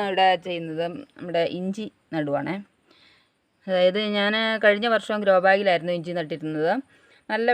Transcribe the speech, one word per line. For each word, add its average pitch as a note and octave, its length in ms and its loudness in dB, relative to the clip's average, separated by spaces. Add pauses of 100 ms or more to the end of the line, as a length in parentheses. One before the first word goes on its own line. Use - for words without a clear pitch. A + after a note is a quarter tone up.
ഇവിടെ F#3 240 4 (180)
ചെയ്യുന്നത് E3 380 -6 (320)
നമ്മുടെ E3+ 260 -2 (160)
ഇഞ്ചി G3 280 -6 (280)
നടുവാണേ. D3 420 -4 (1080)
അതായത് F#3 340 2 (180)
ഞാൻ G#3 140 2 (320)
കഴിഞ്ഞ G#3 220 4 (100)
വർഷം G#3+ 300 -4
ഗ്രോ F#3+ 100 6 (120)
ബാഗിലായിരുന്നു F3+ 500 2
ഇഞ്ചി E3+ 220 -8
നട്ടിരുന്നത്. D#3 520 -4 (580)
നല്ല A3+ 220 0